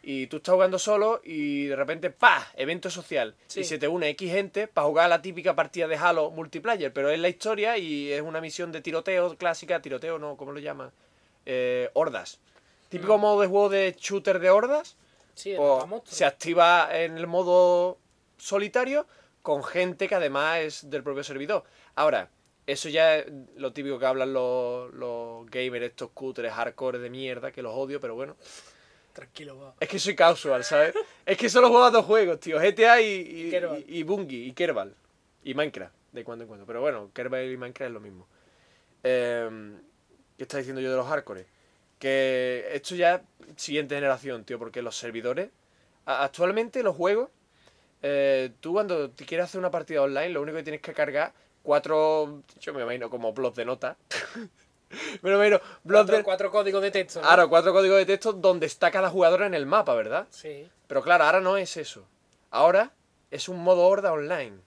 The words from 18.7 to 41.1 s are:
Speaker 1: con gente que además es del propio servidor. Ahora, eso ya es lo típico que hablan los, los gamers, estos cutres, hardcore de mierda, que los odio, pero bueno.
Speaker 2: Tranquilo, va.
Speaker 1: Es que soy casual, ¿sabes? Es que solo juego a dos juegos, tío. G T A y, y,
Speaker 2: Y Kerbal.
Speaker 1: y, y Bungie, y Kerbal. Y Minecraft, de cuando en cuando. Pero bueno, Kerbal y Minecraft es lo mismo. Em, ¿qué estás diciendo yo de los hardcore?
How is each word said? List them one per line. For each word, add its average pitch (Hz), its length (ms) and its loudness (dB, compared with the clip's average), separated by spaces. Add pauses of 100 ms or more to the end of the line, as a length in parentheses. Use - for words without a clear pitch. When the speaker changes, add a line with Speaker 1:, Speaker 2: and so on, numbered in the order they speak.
Speaker 1:
con 143 240 -4
gente 180 420 -4
que 202 80 -2
además 156 440 0
es 151 320 -8
del 135 120 -6
propio 139 220 -8
servidor. 147 400 -6 (300)
Ahora, 135 340 2 (380)
eso 139 240 -6
ya 160 260 4
es 151 100 -4 (300)
lo 131 160 -8
típico 139 260 -6
que 131 80 -4
hablan 131 280 0
los, 127 580 -2
los 117 540 -12
gamers, 123 400 -6
estos 120 240 -12
cutres, 123 420 -8
hardcore 120 460 -6
de 123 120 -12
mierda, 127 420 -10
que 127 100 -14
los 113 120 -10
odio, 135 260 -8
pero 117 140 -10
bueno. 139 220 -12 (760)
Speaker 2:
Tranquilo, 143 460 -20
va. 139 200 -20
Speaker 1:
Es 156 100 -4
que 190 120 -6
soy 196 160 -4
casual, 151 480 2
¿sabes? 156 280 2 (320)
Es 196 120 0
que 240 120 -2
solo 247 200 6
juego 240 160 8
a 247 80 8
dos 220 120 6
juegos, 185 360 2
tío. 160 180 -4
G 185 160 4
T 220 140 6
A 240 120 8
y, 220 40 4
y, 175 420 -6
Speaker 2:
Y 165 40 -6
Kerbal. 165 360 -4
Speaker 1:
y, 170 120 -12
y 165 40 -6
Bungie, 156 440 -6
y 131 80 -14
Kerbal. 110 400 -4 (500)
Y 131 100 -10
Minecraft, 131 400 -8 (160)
de 120 140 -16
cuando 117 200 -14
en 110 40 -20
cuando. 101 180 -20
Pero 117 140 -10
bueno, 117 320 -6
Kerbal 127 320 -8
y 131 120 -10
Minecraft 123 340 -12
es 113 40 -14
lo 107 60 -16
mismo. 95 260 -20 (800)
Em, 117 760 -2 (580)
¿qué - 80 -14
estás 139 140 -8
diciendo 131 220 -8
yo 131 100 -4
de 131 60 0
los 127 100 -2
hardcore? 107 400 -6 (540)